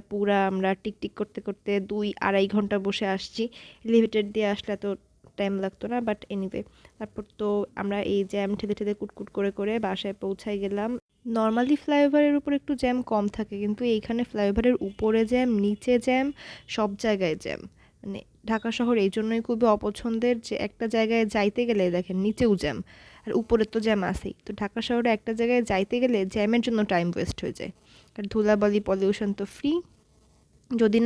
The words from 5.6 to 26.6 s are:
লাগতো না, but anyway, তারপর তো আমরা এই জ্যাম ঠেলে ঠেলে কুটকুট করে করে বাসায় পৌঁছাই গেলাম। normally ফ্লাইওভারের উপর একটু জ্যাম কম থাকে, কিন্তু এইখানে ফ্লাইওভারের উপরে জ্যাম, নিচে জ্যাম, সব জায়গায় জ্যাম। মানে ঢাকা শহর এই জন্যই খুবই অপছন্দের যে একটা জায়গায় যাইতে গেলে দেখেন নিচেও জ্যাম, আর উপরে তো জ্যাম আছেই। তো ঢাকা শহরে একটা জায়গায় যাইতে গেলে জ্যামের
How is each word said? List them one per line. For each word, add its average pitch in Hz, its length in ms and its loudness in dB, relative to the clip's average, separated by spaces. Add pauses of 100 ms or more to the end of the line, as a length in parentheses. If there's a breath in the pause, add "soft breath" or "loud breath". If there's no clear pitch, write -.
লাগতো 190 280 -6
না, 247 60 -2 (100)
but 208 120 -4 (140)
anyway, 190 280 -4 (360 soft breath)
তারপর 208 240 -10 (180)
তো 208 80 -2 (280)
আমরা 202 220 -2 (160)
এই 202 60 2 (120)
জ্যাম 202 260 -2
ঠেলে 208 200 -4
ঠেলে 208 160 -2
কুটকুট 208 420 -10
করে 202 220 0
করে 208 140 -2 (140)
বাসায় 196 360 -4
পৌঁছাই 196 420 -6
গেলাম। 202 260 -4 (460)
normally 233 480 2
ফ্লাইওভারের 285 560 4
উপর 285 100 -4 (100)
একটু - 120 -4 (100)
জ্যাম 247 200 2
কম 214 220 0 (120)
থাকে, 214 180 -6 (100)
কিন্তু 208 200 -2
এইখানে 233 460 0
ফ্লাইওভারের 214 460 2 (120)
উপরে 220 320 2 (120)
জ্যাম, 254 160 2 (160)
নিচে 214 300 2 (120)
জ্যাম, 254 200 4 (500 loud breath)
সব 214 140 0 (140)
জায়গায় 190 400 0
জ্যাম। - 160 -6 (400 soft breath)
মানে 196 200 -10 (300)
ঢাকা 226 280 -2
শহর 240 160 2 (100)
এই 196 120 2
জন্যই 220 300 0
খুবই 233 200 2 (100)
অপছন্দের 226 640 -2
যে - 140 -8 (120)
একটা 226 280 -6
জায়গায় 226 300 2 (100)
যাইতে 208 340 2
গেলে 202 160 2 (120)
দেখেন 185 200 -4 (100)
নিচেও 220 260 2 (100)
জ্যাম, 139 160 -4 (460 loud breath)
আর 220 60 -8 (100)
উপরে 220 320 2
তো 226 140 -2
জ্যাম 214 140 2 (120)
আছেই। 196 220 -8 (100)
তো - 60 -8 (100)
ঢাকা 208 200 -6
শহরে 233 360 0
একটা 226 220 -8
জায়গায় 240 320 2
যাইতে 196 320 0
গেলে 247 160 4 (160)
জ্যামের 220 320 2